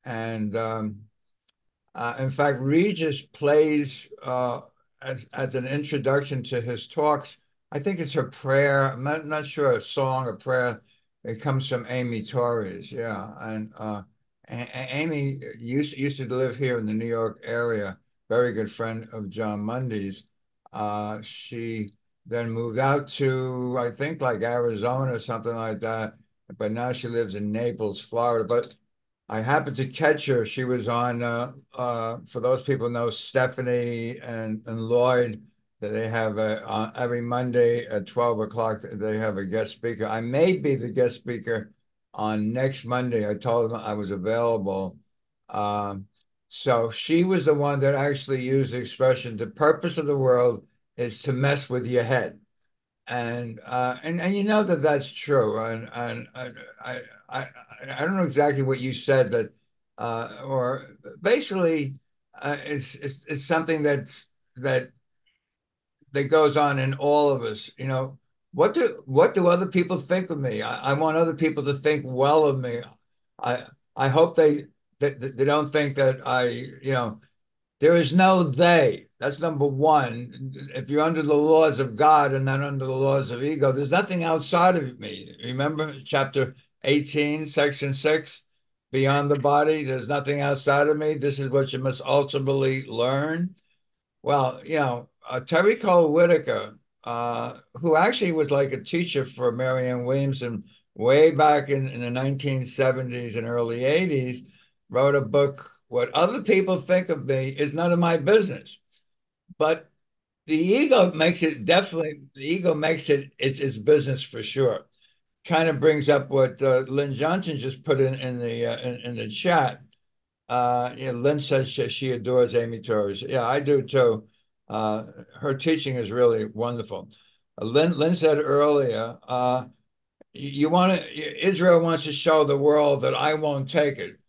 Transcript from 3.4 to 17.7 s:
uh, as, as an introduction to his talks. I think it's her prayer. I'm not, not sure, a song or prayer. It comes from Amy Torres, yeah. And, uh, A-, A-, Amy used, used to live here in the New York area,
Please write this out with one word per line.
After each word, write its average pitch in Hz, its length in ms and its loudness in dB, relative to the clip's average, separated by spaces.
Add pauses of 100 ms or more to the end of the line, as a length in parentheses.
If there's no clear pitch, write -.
uh, 127 400 -2 (400)
as, 131 300 -10
as 131 220 -6
an 127 120 -4
introduction 139 800 -2
to 123 160 -4
his 117 260 -8
talks. 151 500 -2 (340)
I 147 100 -6
think 185 200 -4
it's 139 140 -6
her 139 160 -2
prayer. 139 640 2
I'm 123 120 -10
not, 151 220 -4
not 151 180 -4
sure, 143 280 2
a 113 80 0
song 131 460 -2
or 104 100 -6
prayer. 123 440 -2 (420)
It 113 180 -8
comes 131 280 -2
from 123 200 -4
Amy 123 360 -4
Torres, 117 680 -4
yeah. 107 500 -8
And, 110 380 -8
uh, 107 240 -8 (460)
A-, 120 260 -10
A-, 127 160 -10
Amy 143 480 -4 (200)
used, 131 380 -4
used 139 200 -4
to 135 80 -8
live 127 320 -2
here 123 220 -2
in 110 80 -4
the 107 80 -2
New 110 120 -2
York 113 380 -4
area, 113 540 -4 (300)